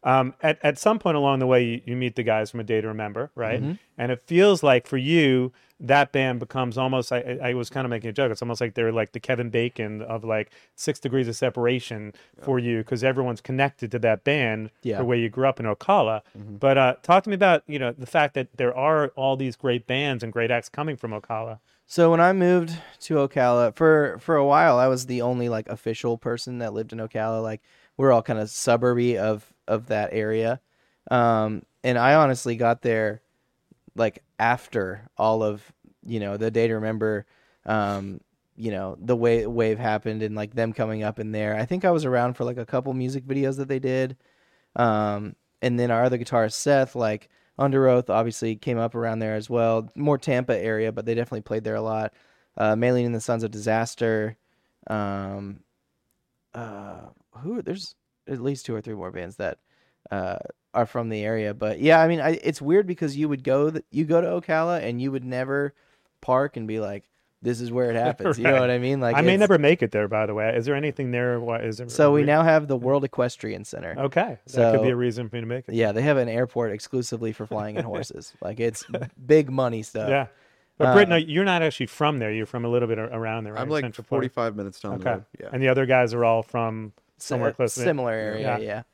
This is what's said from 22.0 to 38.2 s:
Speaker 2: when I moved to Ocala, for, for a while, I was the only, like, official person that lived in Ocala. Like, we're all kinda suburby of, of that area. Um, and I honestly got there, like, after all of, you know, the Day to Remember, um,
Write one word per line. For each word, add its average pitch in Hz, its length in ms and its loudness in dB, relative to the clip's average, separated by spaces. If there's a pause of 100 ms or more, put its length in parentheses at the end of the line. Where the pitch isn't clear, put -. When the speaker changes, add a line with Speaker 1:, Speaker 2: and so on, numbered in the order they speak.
Speaker 2:
when 165 100 6
I 180 120 6
moved 180 440 2 (260)
to - 120 -4
Ocala, 123 600 2
for, 151 460 4
for 165 160 0
a 143 80 4
while, 143 340 6
I 127 100 6
was 127 180 0
the 123 160 -4
only, 123 260 -2
like, 110 200 -4
official 117 500 -4
person 120 400 -6
that 110 160 -6
lived 110 180 -6
in 113 60 -10
Ocala. 110 420 -4
Like, 110 220 -6 (340)
we're 135 140 4
all 117 120 8
kinda 110 240 -4
suburby 120 720 2
of, 107 380 -4 (140)
of 113 180 -2
that 107 260 -2
area. 110 480 -2 (480)
Um, 110 540 2 (220)
and 123 120 2
I 127 180 6
honestly 131 420 2
got 117 260 2
there, 110 400 0 (720)
like, 113 280 -2 (160)
after 107 800 -2
all 110 260 2
of, 104 300 -6 (320)
you 113 160 -6
know, 101 160 -4
the 110 140 -2
Day 117 180 2
to 113 60 -2
Remember, 110 500 -2 (400)
um, 101 560 -2 (340)